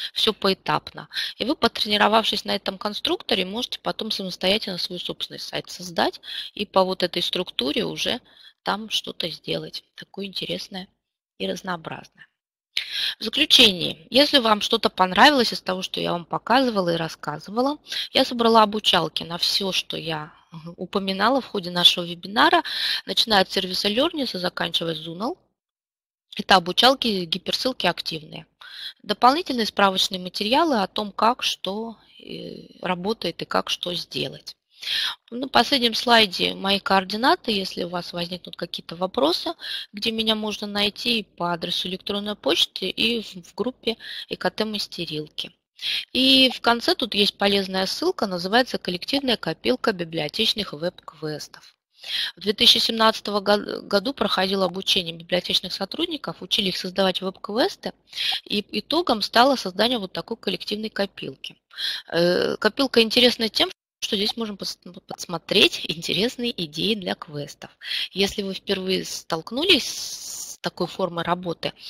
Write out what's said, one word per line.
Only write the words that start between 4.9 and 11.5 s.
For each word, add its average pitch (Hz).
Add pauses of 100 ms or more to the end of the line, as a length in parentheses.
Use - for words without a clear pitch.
собственный -
сайт -
создать 185 (320)
и 208
по 190
вот 185
этой 180
структуре 240
уже 156 (440)
там 208
что-то -
сделать 160 (100)
такое -
интересное 185 (500)
и 190
разнообразное. 175 (920)